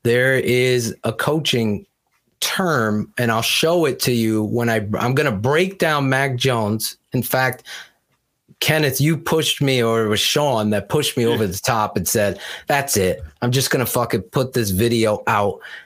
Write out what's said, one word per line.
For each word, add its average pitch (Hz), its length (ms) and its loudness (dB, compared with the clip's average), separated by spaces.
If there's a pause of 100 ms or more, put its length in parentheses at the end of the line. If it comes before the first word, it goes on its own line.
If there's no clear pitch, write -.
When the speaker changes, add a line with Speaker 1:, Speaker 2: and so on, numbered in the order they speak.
Speaker 1:
There 127 360 2
is 123 640 0
a 113 100 -2
coaching 120 720 0 (540)
term, 113 760 0
and 120 140 2
I'll 113 100 2
show 165 440 2
it 127 160 0
to 131 120 0
you 110 300 2
when 117 260 0
I, 110 180 0 (120)
I'm 123 140 0
gonna 143 180 2
break 147 480 0
down 147 300 2
Mac 135 280 0
Jones. 110 600 -2 (140)
In 127 120 -2
fact, - 400 0 (1000)
Kenneth, 151 380 0
you 156 180 2
pushed 160 440 -2
me, 135 200 2
or 113 240 2
it 104 40 0
was 104 100 2
Sean 123 520 0
that 101 180 -2
pushed - 280 -2
me 120 60 0
Speaker 2:
Yeah. 117 60 2
Speaker 1:
over 113 180 0
the 90 100 -4
top 110 400 -2
and 87 100 -2
said, 101 320 0 (280)
"That's 139 300 0
it. 92 240 0 (200)
I'm 123 100 -2
just 127 200 0
gonna 131 140 0
fucking 117 380 -2
put - 300 -4
this 113 180 0
video 110 560 2
out, 104 320 0 (260)